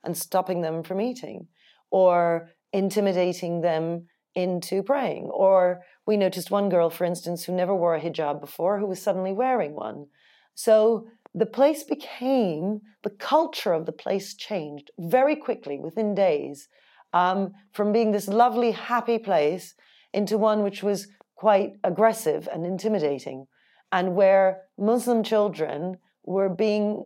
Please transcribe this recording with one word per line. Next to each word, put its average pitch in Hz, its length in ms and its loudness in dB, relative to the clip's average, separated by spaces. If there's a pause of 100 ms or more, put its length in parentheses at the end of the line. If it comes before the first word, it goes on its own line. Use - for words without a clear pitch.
and 175 120 -6
stopping 185 460 -4
them 160 220 -6
from 185 180 -6
eating, 254 460 -8 (420)
or 175 600 4 (200)
intimidating 180 880 0
them 165 440 -2 (280)
into 180 480 -2
praying. 233 440 -4
Or 185 560 4 (260)
we 214 80 2
noticed 185 340 0
one 202 200 0
girl, 170 200 4
for 165 140 -4
instance, 175 400 -4
who 175 100 -6
never 180 220 0
wore 170 200 2
a 156 40 -4
hijab 147 400 -4
before, 190 400 -4
who 208 60 -2
was 190 160 -6
suddenly 190 320 -2
wearing 214 400 -2
one. 143 320 -10 (500)
So 220 520 4 (280)
the 208 100 0
place 285 380 2
became, 214 960 -2 (240)
the 208 60 -6
culture 294 640 0
of 160 120 -2
the 160 60 -4
place 196 420 -6
changed 151 640 -8
very 254 380 2
quickly 247 440 -6
within 208 360 -4
days, 143 540 0 (420)
um, 190 400 2 (220)
from 208 180 0
being 214 220 2
this 202 160 -2
lovely, 233 420 2
happy 233 480 -2
place 175 560 0 (380)
into 202 240 0
one 214 260 2
which 202 180 -4
was 196 280 -2 (260)
quite 202 380 2 (100)
aggressive 175 680 0
and 160 140 -6
intimidating, 151 840 -4 (440)
and 185 240 0
where 190 460 4 (160)
Muslim 233 460 2
children 180 720 -2 (260)
were 196 240 0
being 208 580 0